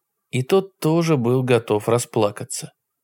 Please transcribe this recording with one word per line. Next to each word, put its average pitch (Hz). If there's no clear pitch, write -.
и 127
тот 190
тоже 160
был 123
готов 113
расплакаться. 113